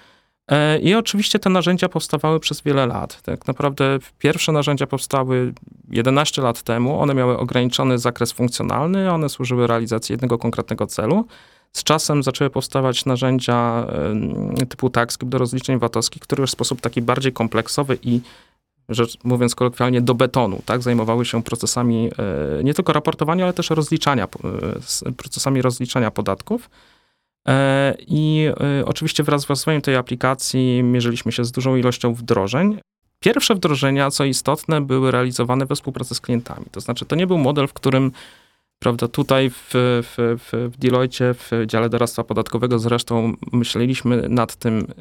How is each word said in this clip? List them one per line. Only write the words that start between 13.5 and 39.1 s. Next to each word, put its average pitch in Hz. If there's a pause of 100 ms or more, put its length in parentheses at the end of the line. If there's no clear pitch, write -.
em, 101 (140)
typu -
TaxCube 120
do 131
rozliczeń 127
vatowskich, 117
które -
już 135
w -
sposób -
taki 120
bardziej 127
kompleksowy 117
i, 120 (680)
rzecz 117
mówiąc 123
kolokwialnie, 123
do 123
betonu, 120
tak, 123
zajmowały 117
się 117
procesami, 117 (480)
e, 78
nie 143
tylko 180
raportowania, 160
ale 180
też 175
rozliczania, 151
e, -
s-, - (120)
procesami -
rozliczania 123
podatków. 104 (800)
E, 135
i, 156 (340)
e, -
oczywiście -
wraz 147
z -
rozwojem 147
tej 135
aplikacji 127
mierzyliśmy 120
się 120
z 120
dużą 131
ilością 123
wdrożeń. 120 (400)
Pierwsze 233
wdrożenia, 139
co 143
istotne, 143
były 131
realizowane 127
we 143
współpracy 131
z -
klientami. -
To -
znaczy, -
to -
nie 180
był 180
model, 143
w -
którym, 135 (640)
prawda, 120
tutaj 135